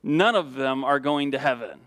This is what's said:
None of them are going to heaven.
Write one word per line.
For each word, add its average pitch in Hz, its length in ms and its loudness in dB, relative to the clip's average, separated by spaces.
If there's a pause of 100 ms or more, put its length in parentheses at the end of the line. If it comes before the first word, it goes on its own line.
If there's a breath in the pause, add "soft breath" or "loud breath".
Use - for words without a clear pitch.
None 185 320 2
of 151 180 -2
them 135 300 -2
are 143 160 2
going 143 320 -2
to 135 80 -2
heaven. 117 480 -2